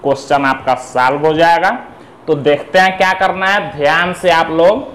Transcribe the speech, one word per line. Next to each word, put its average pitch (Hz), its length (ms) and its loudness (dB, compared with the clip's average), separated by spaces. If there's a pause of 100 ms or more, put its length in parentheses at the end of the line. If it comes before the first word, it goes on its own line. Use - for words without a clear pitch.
क्वेश्चन 139 420 0
आपका 131 300 0
सॉल्व 131 520 -2
हो 156 80 2
जाएगा। 165 360 2 (560)
तो 156 100 0
देखते 147 420 0
हैं 185 180 2
क्या 185 180 0
करना 185 320 -2
है, 202 140 0 (120)
ध्यान 160 400 0
से 175 180 -2
आप 165 200 2
लोग 180 440 2